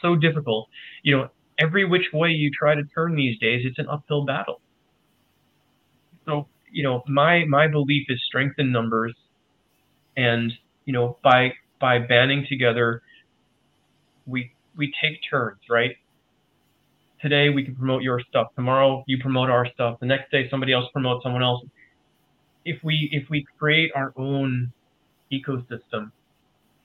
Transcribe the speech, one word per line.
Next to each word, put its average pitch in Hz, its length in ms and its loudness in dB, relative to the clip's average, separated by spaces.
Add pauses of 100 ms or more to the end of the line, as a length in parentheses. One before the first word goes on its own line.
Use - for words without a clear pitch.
so 175 140 4
difficult. 147 540 0 (340)
You 139 140 4
know, 131 120 -2 (300)
every 170 260 2
which 180 280 2
way 165 160 2
you 151 280 0
try 151 180 4
to 147 80 -4 (120)
turn 165 200 -2
these 131 240 0
days, 120 260 0
it's 127 140 -8
an 135 100 -4
uphill 147 360 -4
battle. - 360 -6 (1600)
So, 147 220 -4 (240)
you 151 120 -4
know, 127 240 -2
my, 156 380 4
my 147 220 4
belief 143 420 0
is 123 160 -2
strength 135 340 -2
in 135 120 0
numbers, 113 420 0 (1040)
and, 117 340 0 (340)
you 139 80 -4
know, 123 300 -2
by, 127 300 6 (260)
by 127 200 4
banding 127 500 2
together, 120 520 0 (1200)
we, 127 260 -6 (240)
we 147 260 -4
take 156 180 -2 (100)
turns, 120 300 -2 (100)
right? 117 260 2 (1300)
Today 143 280 2
we 139 140 0
can 135 120 -10
promote 131 280 -2
your 123 160 -2 (100)
stuff. 113 260 0
Tomorrow 131 520 2
you 135 120 -2
promote 131 300 0
our 123 240 2
stuff. 117 260 -4
The 127 60 -8
next 135 260 -2
day 135 180 0
somebody 131 240 0
else 123 200 0
promotes 127 300 -2
someone 123 200 -2
else. 123 200 0 (1040)
If 165 180 -8
we, 156 280 -2
if 143 180 -6
we 147 160 -4 (120)
create 156 380 0
our 135 220 -4
own 131 540 -4 (600)
ecosystem, 123 800 -8 (720)